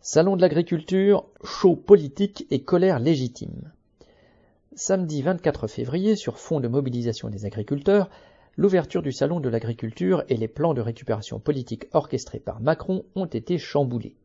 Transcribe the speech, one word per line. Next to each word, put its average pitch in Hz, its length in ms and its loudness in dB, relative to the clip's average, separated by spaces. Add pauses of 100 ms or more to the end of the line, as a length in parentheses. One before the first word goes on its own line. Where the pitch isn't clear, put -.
Salon 180 320 4
de 175 60 2
l'agriculture, 180 840 2 (180)
show - 320 4
politique 196 720 4
et 131 140 -2
colère 180 340 2
légitime. 131 760 -2 (1000)
Samedi 165 480 -2
vingt-quatre 160 460 -2
février, 170 480 0
sur - 240 -6
fond 156 200 -4
de 120 80 -2
mobilisation 120 640 -2
des 104 160 -10
agriculteurs, 143 640 0 (480)
l'ouverture 180 460 2
du 143 80 -4
Salon 147 280 -2
de 135 80 -4
l'agriculture 117 800 -2
et 123 100 0
les 110 100 -2
plans 156 260 0
de 123 80 -2
récupération 110 560 -6
politique 127 560 -4
orchestrés - 460 -2
par 104 220 -10
Macron 165 520 -2
ont 190 140 -6
été 170 320 -4
chamboulés. 120 640 -2